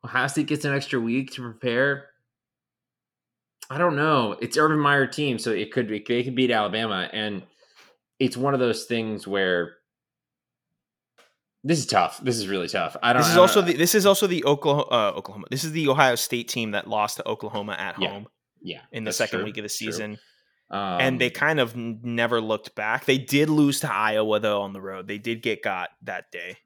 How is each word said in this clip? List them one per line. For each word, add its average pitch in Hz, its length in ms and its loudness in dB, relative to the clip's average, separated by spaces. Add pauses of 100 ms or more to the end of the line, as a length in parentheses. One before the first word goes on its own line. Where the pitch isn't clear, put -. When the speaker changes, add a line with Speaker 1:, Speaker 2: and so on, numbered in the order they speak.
Speaker 1:
Ohio 127 240 0
State 147 200 -2
gets 147 180 -2
an 139 80 0
extra 139 260 -2
week 120 320 -2
to 131 100 -14
prepare. 127 640 -2 (1700)
I 135 60 -8
don't 165 180 2
know. 143 460 2
It's 120 160 -4
Urban 156 220 4
Meyer 143 280 4
team, 135 320 -2
so 117 120 -2
it 104 200 -2
could 120 160 0
be, 107 200 -6
they 120 160 0
could 131 120 -6
beat 123 160 4
Alabama, 104 640 0
and 107 300 -6 (760)
it's 127 180 0
one 139 160 0
of 131 60 0
those 117 260 0
things 110 420 -4
where 92 480 0 (1900)
this 156 140 2
is 131 80 -4
tough. 90 380 2
This 120 140 0
is 101 100 -6
really 92 220 -2
tough. 87 340 -2
I 120 100 4
don't, 127 80 6
Speaker 2:
This 123 60 4
is - 60 4
Speaker 1:
I - 20 4
don't 180 60 10
Speaker 2:
also 190 200 8
the, 175 120 2
this 160 200 2
is 202 120 4
also 196 220 6
the 175 180 0
Oklahoma, 143 440 2
uh, 110 260 2
Oklahoma. 98 360 -10
This 135 140 -4
is 156 80 -6
the 156 160 2
Ohio 131 260 6
State 120 320 -4
team 113 240 -4
that 101 160 -4
lost 107 300 -2
to - 100 -8
Oklahoma 104 500 -6
at 90 240 -8
Speaker 1:
Yeah. 92 80 -2
Speaker 2:
home 101 180 -12 (340)
Speaker 1:
Yeah, 85 180 -12 (120)
Speaker 2:
in 113 120 -10
the 107 60 -6
Speaker 1:
that's - 80 -4
Speaker 2:
second 113 220 -2
Speaker 1:
true. 104 60 -4
Speaker 2:
week 107 120 -10
of 107 60 -10
the 104 60 -10
Speaker 1:
True. 110 220 -8
Speaker 2:
season. 104 260 -8 (540)
Speaker 1:
Um, 98 300 -2
Speaker 2:
And 131 200 0
they 123 80 2
kind 151 300 0
of 117 160 0
n-, 117 280 -8
never 117 360 0
looked 110 360 -4
back. 110 300 -2
They 135 120 4
did 139 320 2
lose 147 320 4
to 127 120 -4
Iowa, 107 460 2
though, 104 220 0
on 98 120 -8
the 98 80 -12
road. 95 260 -12
They 104 100 -8
did 113 240 -6
get 110 200 -4
got 90 280 -4 (140)
that 92 280 -10
day. 90 340 -14